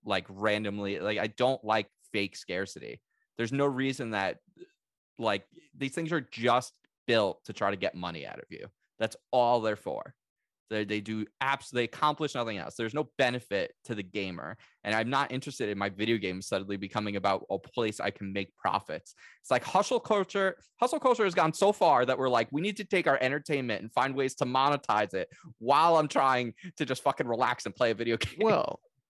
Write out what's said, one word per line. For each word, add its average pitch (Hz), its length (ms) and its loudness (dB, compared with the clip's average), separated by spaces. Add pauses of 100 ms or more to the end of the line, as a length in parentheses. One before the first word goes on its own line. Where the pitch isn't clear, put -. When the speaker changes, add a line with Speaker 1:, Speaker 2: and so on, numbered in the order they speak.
Speaker 1:
like, 98 280 -2
randomly, 101 680 -2
like, 104 200 -4
I 92 80 0
don't 127 360 0
like 107 260 0 (220)
fake 101 260 -4
scarcity. 90 680 -8 (340)
There's 117 160 -4
no 139 140 2
reason 131 460 -2
that, 98 260 -2 (800)
like, 104 260 0 (320)
these 135 160 -4
things 165 200 -4
are 165 80 2
just 120 520 0 (340)
built 107 380 2
to - 80 -10
try 101 180 -2
to 101 60 -2
get 92 180 -2
money 85 320 -8
out - 120 -12
of - 120 -16
you. - 160 -14 (320)
That's 110 180 -2 (140)
all 120 300 4
they're 110 160 0
for. - 380 -8 (560)
They, 107 140 0
they 107 160 -2
do 107 240 -6 (160)
abs-, 135 300 -2
they 123 140 0
accomplish 151 500 -2
nothing 113 240 -4
else. - 180 -10
There's 113 180 -4
no 147 220 -2
benefit 120 560 0 (120)
to 120 100 -6
the 104 80 -4
gamer. 92 540 -8 (280)
And 107 100 -2
I'm 113 140 0
not 139 240 0
interested 131 380 -6
in 101 80 -4
my 98 100 -2
video 107 300 0
game 92 240 -4
suddenly 98 340 -4
becoming 101 400 -4
about 98 340 0
a 98 80 -2
place 107 420 -4
I 107 100 -2
can 98 220 -8
make 98 240 -6
profits. - 580 -4 (280)
It's - 80 -8
like 123 140 2
hustle 208 360 2
culture. 196 560 0 (220)
Hustle 254 220 0
culture 233 240 4
has 185 100 2
gone 160 200 4
so 202 180 6
far 147 320 6
that 127 140 2
we're 131 100 2
like, 117 240 4
"We 143 80 -2
need 202 180 -2
to 214 60 -8
take 180 220 0
our 139 140 4
entertainment 131 640 -2
and 113 100 -14
find 131 220 0
ways 135 220 -2
to - 80 -2
monetize 131 720 2
it 92 140 -4 (300)
while 151 380 6
I'm 151 120 4
trying 127 440 2 (240)
to 151 80 -4
just 127 180 -4
fucking 139 240 0
relax 120 400 0
and 104 80 -8
play 120 180 2
a - 20 -6
video 117 220 0
<laughs> - 20 0
game." - 220 -4
Speaker 2:
Well, 214 400 0 (300)